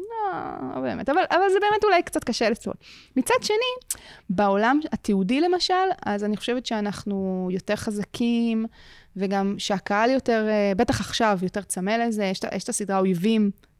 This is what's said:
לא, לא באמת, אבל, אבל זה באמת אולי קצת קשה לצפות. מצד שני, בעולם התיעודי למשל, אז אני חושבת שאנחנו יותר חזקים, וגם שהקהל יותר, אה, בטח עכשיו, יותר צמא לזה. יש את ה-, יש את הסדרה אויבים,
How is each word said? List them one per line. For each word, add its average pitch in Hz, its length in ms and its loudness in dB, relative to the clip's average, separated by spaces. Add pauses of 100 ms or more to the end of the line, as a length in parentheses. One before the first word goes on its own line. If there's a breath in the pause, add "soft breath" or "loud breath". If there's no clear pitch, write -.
(320)
לא, - 60 -6 (380)
לא 131 40 -6
באמת, 131 280 -4
אבל, 311 120 4 (100)
אבל 381 220 4
זה 392 60 4 (120)
באמת 415 140 2
אולי 359 180 4
קצת - 220 -4
קשה 233 260 0
לצפות. - 260 -6 (400 loud breath)
מצד 339 260 2
שני, 494 540 -2 (340 loud breath)
בעולם 208 500 2 (120)
התיעודי 208 480 0
למשל, 359 340 2 (320)
אז 208 180 -2
אני 208 120 0
חושבת 240 300 -4
שאנחנו 196 840 -2
יותר 202 240 -2
חזקים, 226 880 -2 (500 soft breath)
וגם 196 420 0
שהקהל 208 520 0
יותר, 233 380 2
אה, 208 280 2
בטח 233 240 0
עכשיו, 208 420 0
יותר 190 200 -4
צמא 190 280 -4
לזה. 226 340 0
יש 190 140 -2
את - 60 -8
ה-, - 120 -4
יש 190 80 -8
את - 40 -10
הסדרה 196 300 -2
אויבים, 196 520 4 (300)